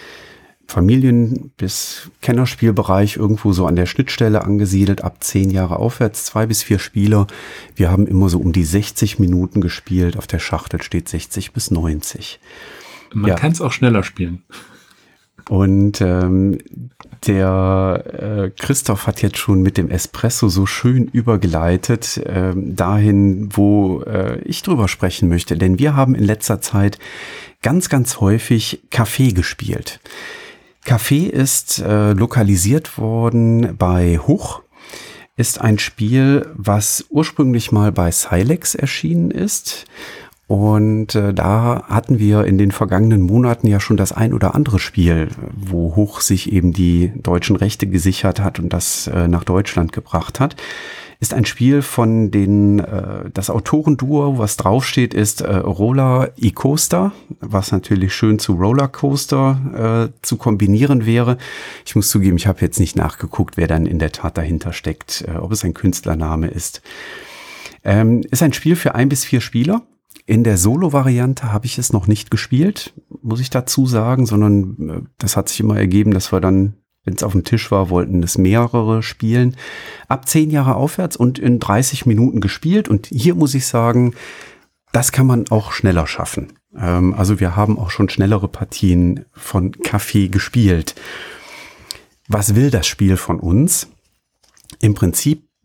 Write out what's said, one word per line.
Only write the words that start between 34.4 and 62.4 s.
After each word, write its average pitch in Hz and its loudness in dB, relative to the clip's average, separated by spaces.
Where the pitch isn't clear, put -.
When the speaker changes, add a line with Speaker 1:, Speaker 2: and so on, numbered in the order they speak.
Speaker 1:
ist - -2
ein 107 2
Spiel, 135 2
was 101 -2
ursprünglich 135 0
mal 104 4
bei 85 0
Silex - 0
erschienen 170 -2
ist. - -6
Und, 107 2
äh, 101 0
da 113 0
hatten 113 0
wir 104 4
in 95 2
den 98 4
vergangenen 104 2
Monaten 117 2
ja 101 4
schon 104 0
das 95 0
ein 117 0
oder - 0
andere 127 2
Spiel, 82 2
wo 85 -4
Huch 104 0
sich - 0
eben 90 4
die 87 2
deutschen 90 0
Rechte 101 -2
gesichert 92 0
hat 95 -4
und 85 -4
das, - -4
äh, 85 0
nach 85 2
Deutschland 90 0
gebracht - -6
hat. 143 -2
Ist - -6
ein 117 2
Spiel 135 2
von 113 0
den, 101 4
äh, 95 -8
das 98 -6
Autorenduo, 143 0
was 107 -2
draufsteht, 123 0
ist, - 0
äh, - -2
Rola 127 0
y 117 0
Costa, 175 0
was 101 -4
natürlich 95 0
schön 107 2
zu 98 0
Rollercoaster, 135 0
äh, - -20
zu - -4
kombinieren 107 2
wäre. 120 2
Ich - -12
muss 104 2
zugeben, 95 2
ich 92 0